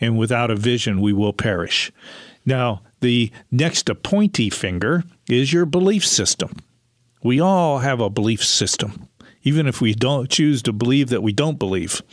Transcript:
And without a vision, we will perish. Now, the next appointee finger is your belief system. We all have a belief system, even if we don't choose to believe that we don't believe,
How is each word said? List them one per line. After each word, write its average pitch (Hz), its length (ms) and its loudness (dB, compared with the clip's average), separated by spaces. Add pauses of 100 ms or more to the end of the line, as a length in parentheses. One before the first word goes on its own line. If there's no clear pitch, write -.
And 113 160 0
without 117 340 0
a 110 60 0
vision, 113 420 0
we 104 140 2
will 104 180 2
perish. 92 600 -4 (520)
Now, 123 360 0 (180)
the 120 320 2 (180)
next 147 400 0
appointee 196 600 0
finger 104 560 -2 (240)
is 135 240 2
your 170 120 2
belief 180 400 0
system. - 520 -2 (640)
We 123 160 2
all 175 400 2
have 127 220 0
a 104 80 2
belief 107 340 0
system, - 640 -2 (360)
even 147 220 2
if 131 140 -2
we 113 140 2
don't 135 360 0
choose 151 320 2
to 117 120 -2
believe 127 340 2
that 113 160 0
we 107 80 0
don't 143 260 -2
believe, 95 440 -4 (120)